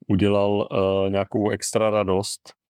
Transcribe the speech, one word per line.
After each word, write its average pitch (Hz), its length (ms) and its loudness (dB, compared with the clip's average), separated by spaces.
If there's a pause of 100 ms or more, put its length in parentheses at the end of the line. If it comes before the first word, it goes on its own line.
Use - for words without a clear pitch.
udělal, 101 640 2
eh, 98 380 0
nějakou 98 400 -2
extra 107 400 -2
radost, 98 520 0 (300)